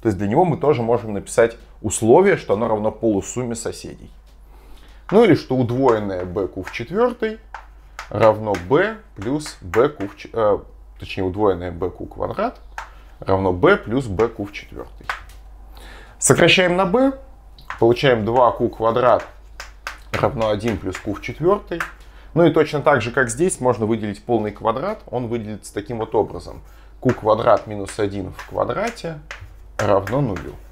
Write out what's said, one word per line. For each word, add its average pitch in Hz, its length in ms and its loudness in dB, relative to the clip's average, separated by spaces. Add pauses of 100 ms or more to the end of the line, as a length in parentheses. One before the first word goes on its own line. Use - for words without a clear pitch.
То 117 60 2
есть 104 80 0
для 101 120 -2
него 147 180 4
мы 147 100 0
тоже 135 260 2
можем 113 300 0
написать 107 460 0 (240)
условие, 147 560 4
что - 160 -2
оно 113 140 -2
равно 110 220 0
полусумме 113 640 -2
соседей. 80 560 -12 (1000)
Ну 208 140 8
или 180 100 8
что - 220 -4
удвоенное 113 680 0
Б 92 240 -4
Q - 140 -10
в - 100 -12
четвертой 220 640 -4 (720)
равно 107 460 2 (140)
b 190 280 2 (180)
плюс 147 460 -6
Б 110 280 2
Q 101 200 -8
в - 80 -14
ч-, - 160 -18
э, 104 260 2 (400)
точнее, - 260 -8
удвоенное 92 460 0
Б 87 200 -6
Q 90 160 -14
квадрат 104 520 -6 (640)
равно 95 320 0
b 147 240 4
плюс 127 300 -4
Б 107 220 0
Q 101 180 -8
в - 60 -16
четвертой. - 540 -16 (1120)
Сокращаем 170 580 4
на 190 100 2
b, 254 260 2 (680)
получаем 120 460 4
два 117 260 4
q 120 180 -2
квадрат 113 560 2 (880)
равно 110 360 0
один 107 280 -2
плюс 92 200 -8
q - 180 -8
в - 80 -14
четвертой. 170 580 -4 (540)
Ну 165 100 4
и 160 80 4
точно 151 280 0
так 135 220 4
же, 117 80 -4
как 127 180 0
здесь, 151 300 -2
можно 113 280 0
выделить 104 360 -2
полный 110 300 -2
квадрат. 131 480 -4 (100)
Он 123 160 -6
выделится 107 480 -8
таким 110 240 -8
вот 110 160 -6
образом. - 480 -2 (400)
Q 131 120 2
квадрат 107 520 4
минус 104 320 -8
один 98 340 -4
в - 160 -16
квадрате 151 720 -4 (600)
равно 101 420 2
нулю. 82 340 -4 (180)